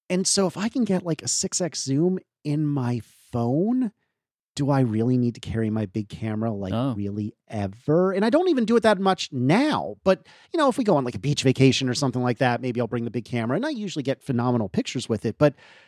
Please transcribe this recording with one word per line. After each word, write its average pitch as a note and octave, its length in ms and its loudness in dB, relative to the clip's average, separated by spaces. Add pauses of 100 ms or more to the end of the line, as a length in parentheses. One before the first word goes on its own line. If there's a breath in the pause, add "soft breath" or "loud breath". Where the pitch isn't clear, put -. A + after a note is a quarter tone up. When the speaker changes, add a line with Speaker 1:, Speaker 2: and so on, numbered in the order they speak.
Speaker 1:
And F#3 180 0
so G3 200 2
if - 100 -6
I G3+ 100 -2
can B3 160 -2
get, F#3 220 0
like, D#3+ 160 -2
a C3 60 -10
six - 340 -2
X E3 220 -4
zoom E3+ 360 0 (240)
in D3+ 220 -2
my B2+ 340 -2 (320)
phone, F#3 600 0 (640)
do C#3 160 -2
I C3+ 100 4
really A#2 360 2
need A#2+ 180 0
to - 60 -18
carry A2+ 280 -4
my G#2+ 160 -2
big G2+ 240 -6
camera, A2 420 -4
like, G2 200 -6
Speaker 2:
No. B2 240 -2
Speaker 1:
really G#2 380 -6 (140)
ever? B2+ 640 -2
And G3 140 0
I A#3 40 2
don't F4 200 2
even B3+ 160 2
do A3+ 100 2
it A3+ 80 2
that G#3+ 160 4
much F#3+ 320 0
now. C3 720 2
But, F#3+ 220 2 (260 soft breath)
you E4+ 60 -2
know, D#4 100 4
if A3+ 100 0
we C4+ 60 0
go G3+ 140 4
on, C#3 80 2
like, B2 100 -6
a - 40 -10
beach C#3 240 -2
vacation C3 460 6
or B2 40 0
something B2 300 -2
like B2 160 0
that, A#2+ 220 2
maybe B2 200 -2
I'll A#2 60 -2
bring A#2 180 -4
the A2+ 60 -6
big A#2 140 -6
camera. A#2+ 300 -2
And A3 100 -2
I D#4 40 -4
usually G#3 340 -6
get C3 180 -2
phenomenal A#2+ 460 0
pictures - 400 -6
with A2 180 -2
it. A2 120 -4
But D3 180 4 (320 soft breath)